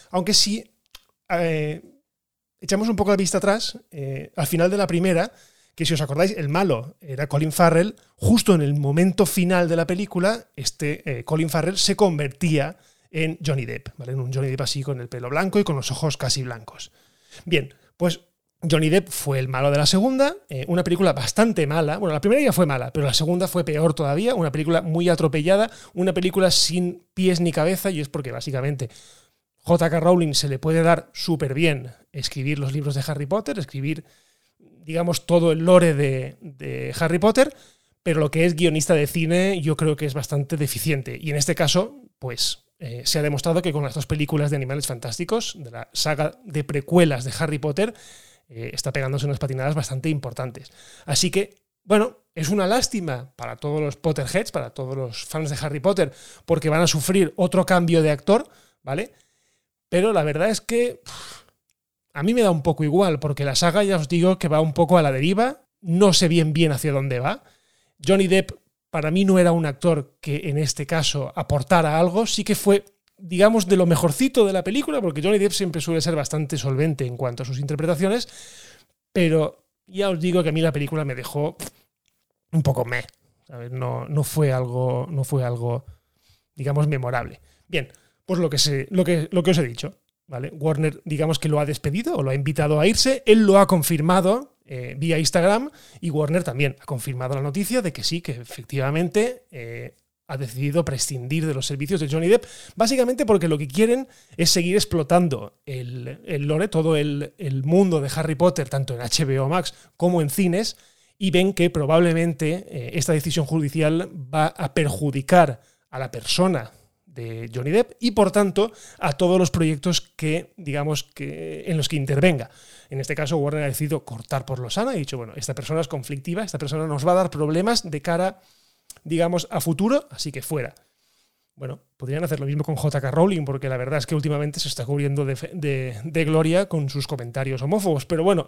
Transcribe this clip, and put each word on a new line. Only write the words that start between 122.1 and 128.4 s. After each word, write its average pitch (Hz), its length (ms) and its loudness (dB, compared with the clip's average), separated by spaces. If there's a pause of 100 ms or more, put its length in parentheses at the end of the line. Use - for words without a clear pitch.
En 135 100 -8
este 139 160 -6
caso, 151 220 -2
Warner 147 260 -2
ha 143 40 -4
decidido 147 360 -4
cortar 120 420 -8
por 127 140 -8
lo 123 100 -10
sano 233 220 -2
y 240 40 -4
ha 175 40 -2
dicho, 135 180 -8
"Bueno, 113 200 -12
esta 131 180 -8
persona 160 240 -4
es 156 80 -2
conflictiva, 151 560 -8
esta 175 140 -8
persona 156 280 -4
nos 147 220 -2
va 180 60 4
a - 20 4
dar 185 160 2
problemas 170 580 -2
de 147 120 -6
cara, 180 400 -2 (640)